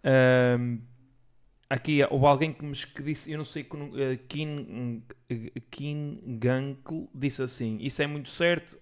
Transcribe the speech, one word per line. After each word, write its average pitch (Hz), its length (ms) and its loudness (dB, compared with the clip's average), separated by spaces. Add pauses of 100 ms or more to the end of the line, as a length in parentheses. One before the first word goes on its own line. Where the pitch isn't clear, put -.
Ahm, 123 760 6 (880)
aqui 147 300 2 (100)
houve 135 160 4
alguém 147 260 6
que 147 140 -12
me 147 60 -8
es-, - 140 -8
que - 180 -14
disse, 151 280 -6
eu 151 60 -6
não 151 80 -6
sei - 180 -12
que - 140 -12
nu-, 147 220 -10
eh, 131 180 0 (100)
Kim, 123 760 -6 (260)
eh, 113 220 -8 (180)
Kim 147 500 -8 (200)
Gankle 131 760 -2
disse 135 300 -4
assim: 113 360 -4
"Isso 127 220 -6
é 143 60 2
muito 147 220 -8
certo 170 520 0